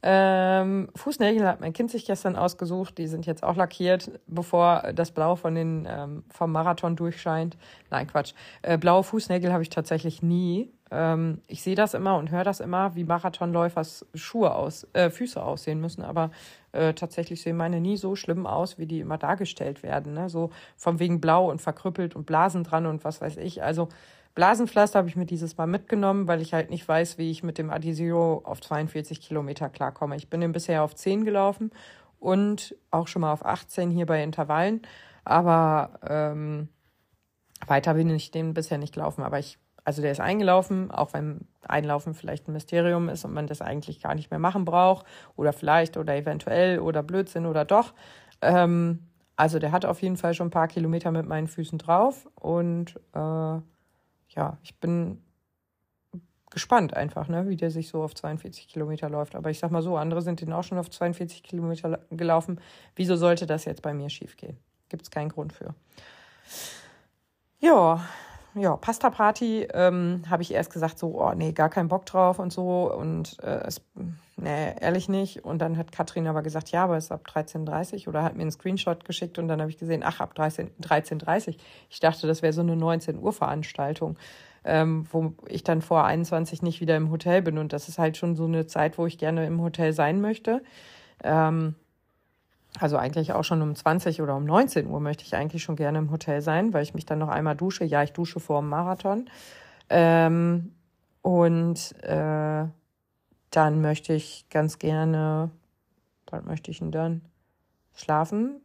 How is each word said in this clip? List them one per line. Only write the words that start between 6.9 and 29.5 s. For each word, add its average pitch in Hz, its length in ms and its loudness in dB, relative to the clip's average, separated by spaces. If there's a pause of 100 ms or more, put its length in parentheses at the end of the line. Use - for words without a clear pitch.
durchscheint. 165 640 -4 (340)
Nein, 135 160 -4
Quatsch. 143 260 -2 (300)
Äh, 170 160 2
blaue 175 240 6
Fußnägel 180 500 0
habe 165 120 0
ich 165 60 -10
tatsächlich 160 520 -4
nie. 175 500 0 (200)
Ähm, 160 560 0
ich - 140 -14
sehe 190 120 -2
das 208 200 4
immer 190 220 2
und 151 140 -2
höre 180 140 0
das 196 160 -2
immer, 180 340 -2
wie 175 80 -4
Marathonläufers 170 1120 -2
Schuhe 180 400 0
aus-, - 380 -4
äh, 175 180 4
Füße 247 320 -6
aussehen 151 380 -4
müssen. 165 220 -8
Aber, 160 280 -2 (400)
äh, 160 240 0
tatsächlich 170 480 -8
sehen 165 140 -2
meine 170 240 -2
nie 196 160 0
so 196 180 -4
schlimm 185 320 -4
aus, 165 320 -2
wie 160 80 -6
die 160 140 -4
immer 156 180 -6
dargestellt 151 640 -4
werden, 143 320 -4
ne? 175 140 -4
So 165 220 -4 (260)
von 170 240 -2
wegen 175 200 2
blau 170 300 4
und 151 100 -6
verkrüppelt 175 540 -4
und 156 100 -10
Blasen 165 380 2
dran 165 240 0
und 160 160 -4
was 156 180 -6
weiß 151 180 -6
ich. 160 260 -6
Also 165 240 0 (460)
Blasenpflaster 208 680 4
habe 175 80 0
ich 165 80 -6
mir 180 100 -2
dieses 165 300 -6
Mal 165 100 -2
mitgenommen, 196 640 0
weil 170 120 2
ich 160 140 -6
halt 160 160 0
nicht 170 160 -8
weiß, 165 320 0
wie 165 100 -4
ich 160 140 -6
mit 165 160 -6
dem 156 120 -4
Adizero 165 760 0
auf - 160 -8
zweiundvierzig 156 600 -6
Kilometer 147 480 -6